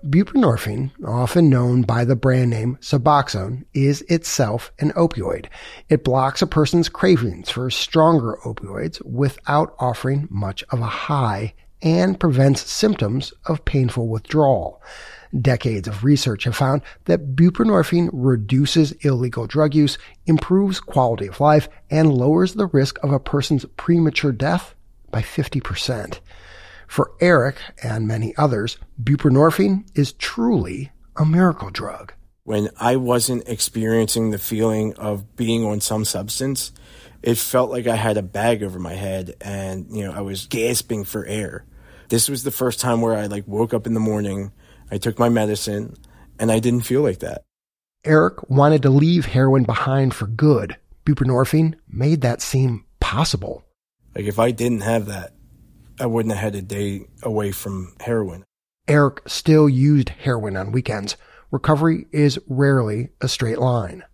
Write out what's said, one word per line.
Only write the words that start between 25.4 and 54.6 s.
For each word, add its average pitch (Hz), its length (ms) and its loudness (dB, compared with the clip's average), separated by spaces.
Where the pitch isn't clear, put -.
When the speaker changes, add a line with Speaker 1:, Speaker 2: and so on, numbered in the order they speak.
Speaker 1:
percent. - 600 -8
For - 320 -2
Eric 143 380 4
and 110 240 -4
many 110 300 -4
others, 120 400 0
buprenorphine 156 800 4
is 143 200 0
truly 139 800 -4
a 156 80 2
miracle 160 440 2
drug. - 440 -12
Speaker 2:
When 107 240 -2
I 120 160 2
wasn't 123 540 -2
experiencing 113 800 -2
the 107 80 -4
feeling 107 560 -2
of 104 420 -8
being 113 300 -2
on 104 160 -4
some 107 240 -4
substance, 123 640 -6
it 117 160 0
felt 127 340 0
like 123 160 -4
I 113 100 0
had 107 180 0
a 104 60 -2
bag 104 420 -2
over 92 160 -8
my 82 140 -8
head 95 480 -8
and, 98 520 -10
you 104 120 -6
know, 95 80 -10
I 101 80 -10
was 95 240 -10
gasping 113 580 -4
for 104 220 -8
air. 104 400 -8
This 113 220 0
was 131 140 -6
the 139 80 -4
first 123 280 -4
time 120 220 0
where 113 160 0
I, 107 80 -4
like, 101 240 -8
woke 110 240 -2
up 110 120 -4
in 113 80 -2
the 113 60 -2
morning, 101 540 -4
I - 80 -6
took 104 220 -4
my 120 80 4
medicine, 107 680 -2
and 110 100 0
I 110 100 4
didn't 120 260 0
feel 131 160 0
like 113 180 -2
that. - 240 -10
Speaker 1:
Eric 156 440 2
wanted 143 340 4
to 143 60 6
leave 160 360 4
heroin 131 400 4
behind 131 480 0
for 104 140 -6
good. 113 500 2
Buprenorphine 151 680 2
made 143 320 0
that 120 200 0
seem 131 440 -2
possible. - 640 -2
Speaker 2:
Like, 101 80 -6
if 101 160 -4
I 117 120 4
didn't 117 320 -2